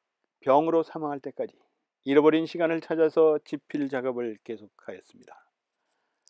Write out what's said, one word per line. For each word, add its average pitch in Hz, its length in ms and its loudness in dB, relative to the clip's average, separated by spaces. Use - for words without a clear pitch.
병으로 160 440 2
사망할 147 360 -10
때까지 131 340 -12
잃어버린 151 420 4
시간을 165 340 -2
찾아서 160 640 2
집필 147 460 -8
작업을 123 540 -6
계속하였습니다. - 1000 -18